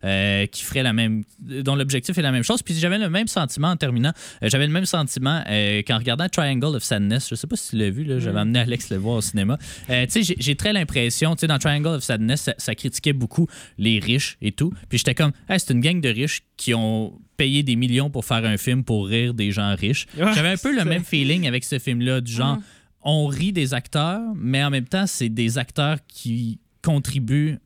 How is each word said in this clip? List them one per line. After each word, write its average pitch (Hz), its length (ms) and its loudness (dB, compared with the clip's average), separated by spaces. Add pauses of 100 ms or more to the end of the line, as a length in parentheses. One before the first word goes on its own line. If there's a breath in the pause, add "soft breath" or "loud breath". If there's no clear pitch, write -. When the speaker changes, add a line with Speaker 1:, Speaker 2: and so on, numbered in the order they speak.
Speaker 1:
euh, 98 420 2
qui - 160 -10
ferait - 200 -2
la 123 100 2
même, 110 320 0 (160)
dont 135 340 -2
l'objectif 135 440 0
est 170 40 2
la 139 100 2
même 127 120 2
chose. 240 180 0
Puis 170 120 -4
j'avais 175 240 0
le 202 120 0
même 208 160 0
sentiment 170 440 0
en 175 60 0
terminant. 123 360 0 (300 loud breath)
Euh, 110 60 2
j'avais 135 180 4
le 151 60 0
même 180 140 0
sentiment, 147 640 0
euh, 104 340 2
qu'en 113 160 0
regardant 123 300 -2
Triangle 143 480 0
of 107 60 -4
Sadness. 107 480 0
Je 117 40 -4
sais 127 120 -6
pas 208 100 -4
si - 140 -6
tu 117 60 -4
l'as 104 140 2
vu, 127 140 -4
là, 135 140 -2
j'avais - 160 -2
Speaker 2:
Mm. 104 80 2
Speaker 1:
amené 117 180 2
Alex 117 300 -2
le 101 60 -2
voir 110 200 0
au 110 40 0
cinéma. 98 380 0 (320 loud breath)
Euh, 123 160 2
tu - 60 -4
sais, 233 100 2
j'ai, 175 160 0
j'ai 139 180 0
très 208 160 0
l'impression, 160 640 2
tu - 60 -6
sais, 170 60 0
dans 147 120 2
Triangle 147 300 2
of 151 140 -2
Sadness, 117 400 0
ça, - 160 -2
ça 110 160 -4
critiquait - 380 -2
beaucoup 139 340 2 (320 loud breath)
les 107 200 4
riches 117 420 0
et 107 120 -2
tout. 165 200 0 (160)
Puis 123 100 0
j'étais - 160 2
comme, « 147 180 2 (160 loud breath)
Hey, 185 120 4
c'est - 120 -2
une 240 80 4
gang 175 200 2
de - 80 0
riches 123 340 -2 (140)
qui 120 180 0
ont 110 380 0 (240)
payé 139 260 2
des 131 140 2
millions 127 340 2
pour 127 140 -4
faire 117 200 0
un 107 120 2
film 127 280 0
pour 104 240 0
rire 117 260 0
des 104 160 0
gens 101 240 0
riches. » 107 320 -2 (120)
Speaker 2:
Ouais, 202 160 2
Speaker 1:
J'avais 170 160 2
un 190 60 0
peu 269 160 -2
le 262 80 2
Speaker 2:
c'est 175 40 2
Speaker 1:
même 170 200 0
feeling 156 420 0
avec 123 180 -2
ce 139 140 -4
film-là, 127 420 0
du 120 120 -8
genre, 131 240 0
Speaker 3:
Mm. 208 60 -6 (400 loud breath)
Speaker 1:
on 151 240 2
rit 143 260 -2
des 139 220 0
acteurs, 160 460 -2 (160)
mais 135 280 0
en 143 60 0
même 131 160 -2
temps, 190 200 0
c'est 123 220 -2
des 113 300 0
acteurs 147 400 -2 (100)
qui 117 500 -4 (240)
contribuent 143 840 0